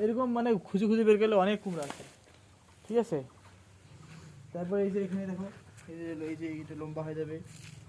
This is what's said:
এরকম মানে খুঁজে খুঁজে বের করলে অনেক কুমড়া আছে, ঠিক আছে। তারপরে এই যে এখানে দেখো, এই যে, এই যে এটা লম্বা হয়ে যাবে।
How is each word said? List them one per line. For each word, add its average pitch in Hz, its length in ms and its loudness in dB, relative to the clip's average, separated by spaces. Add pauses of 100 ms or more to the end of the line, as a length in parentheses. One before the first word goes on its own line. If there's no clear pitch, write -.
এরকম 233 240 2 (100)
মানে 233 120 2 (180)
খুঁজে 202 220 2
খুঁজে 220 200 6
বের 208 120 10
করলে 220 240 6
অনেক 208 200 2
কুমড়া 165 240 -4
আছে, - 160 -12 (840)
ঠিক 220 180 -2
আছে। 156 140 -2 (1300)
তারপরে 175 340 -2
এই 196 80 0
যে 202 120 0
এখানে 190 240 -4
দেখো, 185 160 -6 (460)
এই 165 80 -12
যে, 170 60 -8 (240)
এই 160 100 -6
যে 165 60 -6 (160)
এটা 151 200 -12
লম্বা 156 240 -8
হয়ে 156 140 -6
যাবে। 156 160 -6 (520)